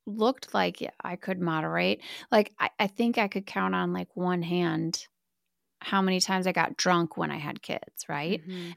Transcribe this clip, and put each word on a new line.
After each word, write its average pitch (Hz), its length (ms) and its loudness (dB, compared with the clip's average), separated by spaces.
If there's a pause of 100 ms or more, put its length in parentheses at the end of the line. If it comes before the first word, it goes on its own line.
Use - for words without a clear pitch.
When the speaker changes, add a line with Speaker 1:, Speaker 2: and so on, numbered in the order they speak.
Speaker 1:
looked 220 480 0
like 185 280 0 (220)
I 180 140 -6
could 185 240 -4
moderate. 165 600 0 (300)
Like, 214 280 4
I, - 100 2 (100)
I 208 80 4
think 233 300 0
I 208 100 2
could 196 180 -4
count 185 300 0
on, 180 180 0
like, 180 220 -6
one 180 280 0
hand 165 640 0 (760)
how 196 200 2
many 185 200 2
times 185 260 0
I 180 60 2
got - 240 0
drunk 170 400 2
when 165 120 -2
I 143 80 -4
had 147 240 -8
kids, - 460 -10
right? 160 340 -4
Speaker 2:
Mm-hmm. 175 360 -10